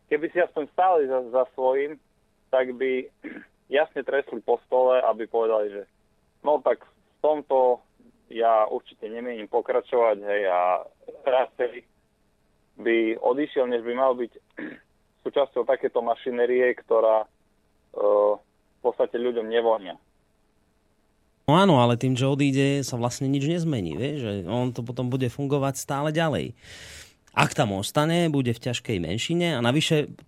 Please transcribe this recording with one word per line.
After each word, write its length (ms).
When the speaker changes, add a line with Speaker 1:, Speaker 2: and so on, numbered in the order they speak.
Speaker 1:
keby 200
si 80
aspoň 320
stáli 360
za, 240
za 120
svojím, 400
tak 240
by 320
<clears throat> 420
jasne 260
trestli 400
po 240
stole, 320
aby 280
povedali, 440
že 100
no 160
tak 240
v 400
tomto 560
ja 400
určite 400
nemienim 400
pokračovať, 720
hej, 220
a 320
radšej 480
by 400
odišiel, 560
než 80
by 160
mal 160
byť 200
<clears throat> 460
súčasťou 400
takéto 400
mašinérie, 720
ktorá, 480
e, 40
v 480
podstate 320
ľuďom 320
nevonia. 480
Speaker 2:
No 80
áno, 240
ale 160
tým, 160
že 160
odíde, 560
sa 160
vlastne 240
nič 240
nezmení, 480
vieš, 240
že 120
on 240
to 160
potom 240
bude 240
fungovať 480
stále 320
ďalej. 400
Ak 240
tam 160
ostane, 560
bude 240
v 80
ťažkej 400
menšine 560
a 80
navyše 480